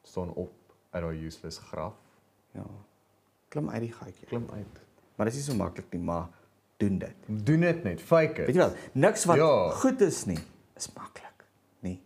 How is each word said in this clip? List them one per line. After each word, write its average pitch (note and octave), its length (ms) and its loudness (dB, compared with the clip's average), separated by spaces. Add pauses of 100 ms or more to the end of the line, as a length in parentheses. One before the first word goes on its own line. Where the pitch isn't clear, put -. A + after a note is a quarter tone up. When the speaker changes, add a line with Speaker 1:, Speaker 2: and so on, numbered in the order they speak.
Speaker 1:
Staan F2+ 320 -10
op F2 180 -10 (380)
uit F2 120 -8
daai E2 240 -8
useless D#2+ 320 -14
graf. E2+ 360 -10 (600)
Speaker 2:
Ja. G2 100 -12 (840)
Klim D3+ 220 -6
uit A2 100 -6
die A#2 120 -6
gaatjie. - 340 -18
Speaker 1:
Klim A#2 240 -6
uit. - 300 -14 (360)
Speaker 2:
Maar - 100 0
dis A#2 80 -2
nie C#3 80 -6
so C#3 120 -4
maklik F2+ 380 -4
nie, F2 100 -6
maar E2+ 260 -4 (500)
doen G2 200 2
dit. - 180 -8 (300)
Speaker 1:
Doen D#3 140 4
dit E3+ 240 2
net, F2 180 -4
fake D#3+ 400 4
it. - 40 0
Speaker 2:
Weet B2+ 100 2
jy F3+ 60 8
wat? A2+ 140 4 (180)
Niks G3 300 4
wat F3 120 6
Speaker 1:
Ja. C3 340 6
Speaker 2:
goed C4 300 2
is F#3 260 2
nie, F2+ 120 -2 (380)
is - 180 -10
maklik, - 500 -20 (380)
nie? F#2 240 -6